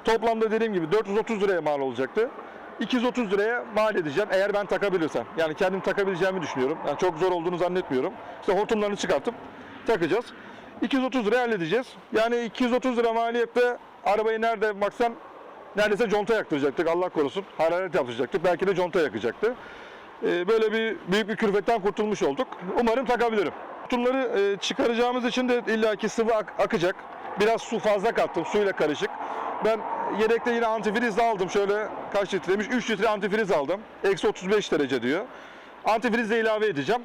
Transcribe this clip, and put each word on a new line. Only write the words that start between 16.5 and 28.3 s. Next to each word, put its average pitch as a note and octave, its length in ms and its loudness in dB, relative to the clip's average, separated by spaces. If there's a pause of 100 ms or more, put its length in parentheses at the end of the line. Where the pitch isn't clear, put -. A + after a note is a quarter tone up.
Allah F3 220 0
korusun. E3 360 -2 (120)
Hararet E3+ 380 0
yapacaktık. C3 480 -2
Belki F3+ 240 2
de G3 80 2
conta F3+ 260 2
yakacaktı. A#2 540 0 (680)
Ee, F3 240 0
böyle A3 240 2
bir A3 260 -2 (100)
büyük G3 220 0
bir G#3+ 60 -2
külfetten G#3 460 2
kurtulmuş G#3 420 0
olduk. C#3 240 0 (340)
Umarım A#3 240 2
takabilirim. A3 480 0 (280)
Hortumları, B3 580 0
e, G3+ 180 2
çıkaracağımız A#3+ 680 0
için B3 240 0
de A#3+ 180 2
illaki A3 420 0
sıvı A3+ 260 2
ak-, G#3+ 240 -4
akacak. F#3+ 360 2 (440)
Biraz G#3 220 4
su A3+ 180 -4
fazla G#3 320 2
kattım, E3+ 340 0